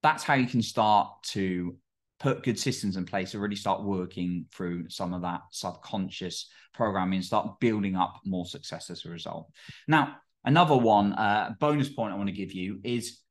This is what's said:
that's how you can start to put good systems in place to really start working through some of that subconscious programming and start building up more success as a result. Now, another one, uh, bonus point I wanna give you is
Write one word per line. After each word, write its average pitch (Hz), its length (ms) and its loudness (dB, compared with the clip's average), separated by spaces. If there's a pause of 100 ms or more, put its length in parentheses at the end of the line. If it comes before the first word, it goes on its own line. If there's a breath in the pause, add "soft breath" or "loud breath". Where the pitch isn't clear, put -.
that's 151 220 2
how 147 120 4
you 127 120 4
can 123 140 2
start 107 600 4 (100)
to 90 440 -2 (420)
put - 260 -2
good 117 140 0
systems 101 380 -2
in 92 100 -4
place 92 260 -4
to 107 80 -8
really 104 180 -4
start 98 260 -2
working 90 680 -4
through 87 360 -6
some 90 240 -6
of 90 80 -6
that 87 200 -6 (100)
subconscious - 960 -8 (240 soft breath)
programming 95 440 0
and 92 80 -2
start 107 340 -2
building 101 380 2
up - 260 -2
more 90 220 -4
success - 440 -12
as 87 140 -12
a 87 60 -14
result. 82 420 -12 (340 loud breath)
Now, - 300 2 (300)
another 156 320 6
one, 104 340 6
uh, 104 480 2
bonus 147 300 2
point 107 240 -4
I - 20 -6
wanna 101 160 -2
give 92 220 -8
you 95 320 -6
is 120 340 -4 (100)